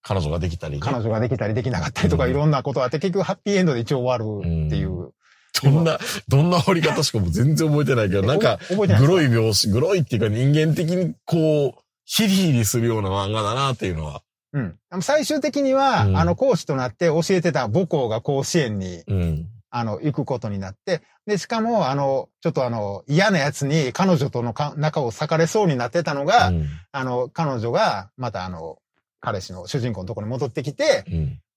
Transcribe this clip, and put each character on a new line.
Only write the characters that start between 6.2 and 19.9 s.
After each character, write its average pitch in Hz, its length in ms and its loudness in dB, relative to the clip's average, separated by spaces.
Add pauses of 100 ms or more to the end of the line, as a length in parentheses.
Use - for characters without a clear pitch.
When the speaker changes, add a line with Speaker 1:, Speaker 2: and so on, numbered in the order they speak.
Speaker 1:
ど 135 140 4
ん 170 80 4
な 175 100 4
掘 185 160 2
り 165 60 0
方 156 220 0
し - 80 -2
か 113 80 -2
も 90 80 0
う - 20 0
全 123 260 2
然 156 140 2
覚 147 140 2
え - 20 2
て 139 80 2
な 113 100 2
い 98 60 0
け 95 60 0
ど、 98 80 2
Speaker 2:
え、 - 20 2
Speaker 1:
な 127 100 2
ん 196 40 2
か、 220 180 2 (140)
Speaker 2:
お-、 - 20 0
覚 - 0 -
え 196 40 0
て - 0 -
な 214 80 2
い - 20 2
で 104 80 4
す 113 80 6
か？ - 20 8
Speaker 1:
グ - 20 6
ロ 180 140 4
い 147 60 4
描 113 260 2
写、 107 160 0
グ 104 120 2
ロ 185 140 2
い 180 40 2
っ 147 40 2
て - 120 -4
い 104 40 2
う - 40 2
か 113 60 2
人 120 180 0
間 156 260 4
的 170 220 -2
に 170 180 -2 (120)
こ 156 520 2
う、 - 40 -20 (240)
ヒ - 180 -2
リ 208 60 2
ヒ 190 220 4
リ 120 140 4
す 120 140 0
る 113 80 2
よ 110 120 0
う - 40 -2
な 95 60 -2
漫 98 220 -2
画 110 120 -2
だ 104 100 -2
な 135 200 0
っ - 40 -6
て - 80 -6
い 92 60 -2
う 82 40 -4
の 78 100 -6
は。 73 180 -12 (300)
Speaker 2:
う 147 60 -2
ん。 95 160 -6 (140)
あ 175 60 -12
の、 190 80 -4
最 294 200 2
終 302 160 -2
的 294 220 -2
に 269 140 2
は、 262 300 2
Speaker 1:
う 98 60 4
ん。 95 60 4
Speaker 2:
あ 165 80 6
の、 170 100 2
講 254 200 2
師 - 100 -4
と 147 100 -2
な 127 120 -2
っ 123 60 -6
て 175 140 0
教 160 220 2
え 185 120 4
て 170 100 2
た 131 180 -2
母 165 160 2
校 135 240 0
が 110 120 -2
甲 139 220 -2
子 - 160 0
園 107 200 0
に、 90 280 -8
Speaker 1:
う 104 60 -2
ん。 85 340 -2 (220)
Speaker 2:
あ 120 140 -4
の、 107 180 -4